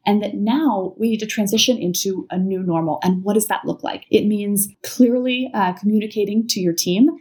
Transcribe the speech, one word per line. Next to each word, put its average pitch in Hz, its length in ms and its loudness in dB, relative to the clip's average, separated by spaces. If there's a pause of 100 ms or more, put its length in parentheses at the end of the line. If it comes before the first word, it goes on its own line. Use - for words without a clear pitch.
and 208 180 2
that 208 120 -6
now 214 640 0
we 226 120 0
need 220 100 0
to 220 60 -6
transition 220 520 0
into 185 520 -4
a 185 80 -6
new 185 260 -2
normal. 165 400 0
And 185 220 0
what 208 80 2
does 214 140 2
that - 180 -4
look - 180 -6
like? - 260 -8
It 214 160 4
means 202 440 0 (140)
clearly, 254 720 2
uh, 190 200 0
communicating 214 720 -2
to 202 140 -4
your 170 120 0
team 196 360 2 (120)